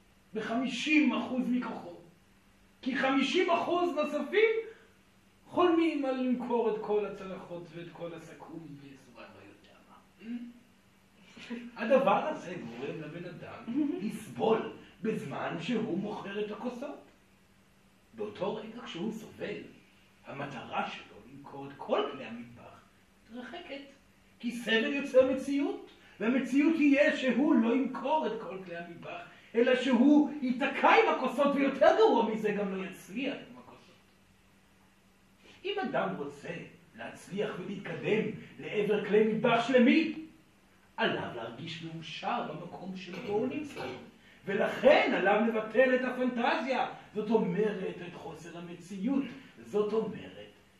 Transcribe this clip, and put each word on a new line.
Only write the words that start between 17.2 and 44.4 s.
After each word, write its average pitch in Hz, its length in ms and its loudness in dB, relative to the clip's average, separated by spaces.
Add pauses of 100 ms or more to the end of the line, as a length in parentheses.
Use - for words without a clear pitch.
באותו 170 420 -6
רגע 220 300 -12
כשהוא 190 260 -6
סובל, - 500 -10 (640)
המטרה - 640 -8
שלו - 260 -16 (160)
למכור 139 360 -16
את 139 100 -14
כל - 240 -2 (100)
כלי - 140 -12
המטבח - 560 -16 (500)
מתרחקת. 277 500 -12 (580)
כי 240 120 -4
סבל 220 420 0
יוצר 262 380 6
מציאות, 285 600 -2 (280)
והמציאות 269 560 4
תהיה 294 420 6
שהוא 262 380 4
לא 240 200 6
ימכור 269 520 0
את - 40 -2 (100)
כל 180 240 -8
כלי 170 120 -10
המטבח, 170 440 -12 (340)
אלא 247 200 6
שהוא 277 560 6 (100)
ייתקע 254 480 2
עם 427 260 8
הכוסות, 277 400 2
ויותר 285 420 6
גרוע 240 320 6
מזה, 208 220 0
גם 190 240 -2
לא 190 100 -6
יצליח 208 500 -8
עם - 220 -16
הכוסות. - 380 -20 (1700)
אם 403 140 -4
אדם 196 380 0
רוצה - 360 -10 (420)
להצליח 185 640 -6
ולהתקדם 180 640 -2 (360)
לעבר 202 460 0
כלי 214 280 6
מטבח 233 340 2
שלמים, 269 600 4 (680)
עליו 214 380 -2
להרגיש 120 480 -10
מאושר 190 600 -6
במקום 180 540 -12
שבו - 360 -8
הוא 233 140 0
נמצא. - 380 -8 (600)